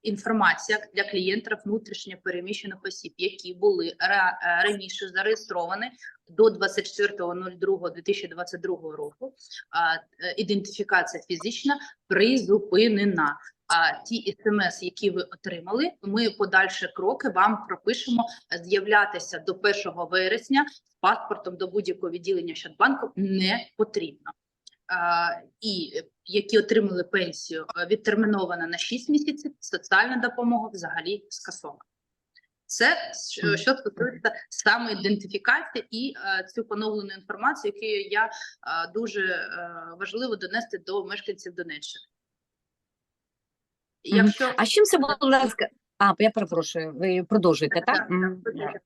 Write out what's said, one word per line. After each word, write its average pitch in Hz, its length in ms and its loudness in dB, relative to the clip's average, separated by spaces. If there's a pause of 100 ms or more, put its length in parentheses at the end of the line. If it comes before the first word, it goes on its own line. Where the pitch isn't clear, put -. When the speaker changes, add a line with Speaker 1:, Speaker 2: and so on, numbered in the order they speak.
Speaker 1:
інформація 208 760 2 (160)
для 196 100 0
клієнтів 208 600 -2
внутрішньо 202 600 -6
переміщених 190 600 -8
осіб, 190 320 -10
які 180 380 -6
були 180 440 2
ра-, 185 440 2
е, 175 220 2
раніше 196 440 -4
зареєстровані 196 840 -2 (380)
до 214 220 6
двадцять 196 360 -2
четвертого 202 480 -2
нуль 185 220 -10
другого 180 340 0
дві 170 120 -14
тисячі 196 260 -2
двадцять 175 320 -10
другого 165 360 -6
року, 151 380 -10 (360)
а, 160 240 2
е, 165 420 -8
ідентифікація 196 840 -2
фізична 233 560 -2 (300)
призупинена. 202 1300 4 (300)
А 165 340 2
ті 214 380 -6
С - 60 -4
М 208 140 2
С, 180 220 -2
які 185 280 -2
ви 180 120 -4
отримали, 196 680 -4 (120)
ми 208 280 0
подальші 190 680 2
кроки 240 320 -2
вам 196 380 2
пропишемо. 233 600 0 (380)
З'являтися 196 760 2
до 185 160 -4
першого 190 520 0
вересня 220 600 2
з - 320 -20
паспортом 185 560 0
до 180 120 -4
будь-якого 185 420 -2
відділення 175 420 -4
Ощадбанку - 640 0
не 190 500 0 (100)
потрібно. 170 540 -4 (560)
А, 175 420 0 (320)
і 170 420 -4 (220)
які 202 340 2
отримали 202 460 2
пенсію, 170 600 -4 (100)
е, 170 100 -2
відтермінована 202 800 0
на 170 120 -4
шість - 300 -4
місяців, 294 520 0
соціальна 220 560 0
допомога 233 520 0
взагалі 170 640 -8
скасована. - 500 -14 (840)
Це 277 300 4 (340)
що, - 160 -4
Speaker 2:
Мгм. 202 100 2
Speaker 1:
що 262 200 2
стосується 254 560 -4 (180)
самоідентифікації 214 1400 0
і, 262 260 -6
е, 190 380 -4
цю 226 100 -4
поновлену 208 500 -4
інформацію, 208 600 -4
яку 202 360 -4
я, 214 140 2
е, 220 60 -4 (640)
дуже, 208 260 -4
е, 180 280 -2 (500)
важливо 214 380 -4
донести 190 420 -6
до 185 260 -6
мешканців 196 500 -10
Донеччини. 165 500 -12 (2000)
Speaker 2:
Мгм. 202 40 6 (100)
Speaker 1:
Якщо 247 300 4
Speaker 2:
А 226 100 4
з - 20 -4
чим 415 160 8
це, 381 140 4
будь 277 220 2
ласка? 262 480 4 (300)
А, 202 200 6
я 214 120 6
перепрошую, 165 640 -2
ви 180 340 0
продовжуйте, 170 460 4
Speaker 1:
Так, 170 120 2
Speaker 2:
так? 202 100 4
Speaker 1:
так, 175 140 -2
Speaker 2:
Мгм. 185 320 0
Speaker 1:
так. 151 440 -6